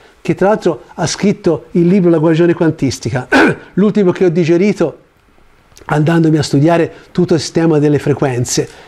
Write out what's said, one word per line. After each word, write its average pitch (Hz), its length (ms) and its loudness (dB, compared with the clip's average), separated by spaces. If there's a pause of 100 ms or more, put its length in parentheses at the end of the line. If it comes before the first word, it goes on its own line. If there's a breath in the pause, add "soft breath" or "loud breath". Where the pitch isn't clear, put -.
(200 loud breath)
che 165 140 -4
tra 185 140 0
l'altro 208 340 -2 (120 loud breath)
ha 170 120 -4
scritto 185 640 -2
il 170 140 2
libro 180 240 2
La 165 80 2
guarigione 170 360 2
quantistica, 139 760 -4
<clears throat> 269 460 0
l'ultimo 196 380 2
che 190 140 0
ho - 20 2
digerito 170 680 0 (880)
andandomi 156 520 0
a 143 40 -2
studiare 160 500 0 (200 loud breath)
tutto 175 220 0
il 147 60 0
sistema 165 380 0
delle 147 200 0
frequenze, 131 720 -4 (200 loud breath)